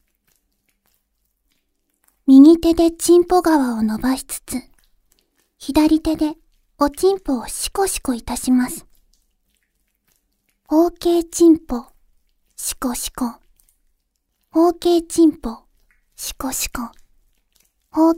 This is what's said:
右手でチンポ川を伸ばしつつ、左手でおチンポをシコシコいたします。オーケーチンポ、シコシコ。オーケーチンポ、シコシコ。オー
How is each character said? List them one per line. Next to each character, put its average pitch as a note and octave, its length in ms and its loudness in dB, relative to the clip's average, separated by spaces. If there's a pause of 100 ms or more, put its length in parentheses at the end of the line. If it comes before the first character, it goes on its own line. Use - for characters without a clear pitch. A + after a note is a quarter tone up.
(2250)
右 C#4 320 8
手 E4 140 0
で E4 180 2
チ E4+ 280 2
ン E4+ 80 2
ポ F4+ 160 0
川 C#4 320 0
を A3 80 -4
伸 A3 160 -4
ば C4 180 -2
し - 80 -14
つ - 160 -14
つ、 - 220 -12 (960)
左 D#4 420 0
手 D#4 160 -4
で D#4 200 -6 (420)
お C#4+ 100 0
チ F4+ 240 -2
ン F#4+ 80 -6
ポ C4+ 180 -6
を - 100 -12
シ - 220 -12
コ G4 160 -4
シ - 140 -10
コ B3+ 140 -6
い A3+ 80 -12
た A#3+ 160 -10
し - 120 -6
ま B3+ 200 0
す。 - 160 -16 (1800)
オ E4 180 2
ー - 40 -4
ケ E4+ 260 -2
ー E4+ 120 -6
チ E4+ 160 2
ン D#4+ 120 6
ポ、 A#3+ 260 -10 (720)
シ - 220 -12
コ B3 160 -6
シ - 180 -10
コ。 A#3+ 220 -8 (1200)
オ E4+ 160 2
ー - 20 -8
ケ F4 240 -2
ー E4 100 -4
チ E4 200 2
ン D4+ 60 4
ポ、 - 260 -12 (580)
シ - 220 -14
コ C4 140 -10
シ - 200 -10
コ。 A#3+ 160 -10 (1040)
オ D#4+ 200 2
ー - 60 0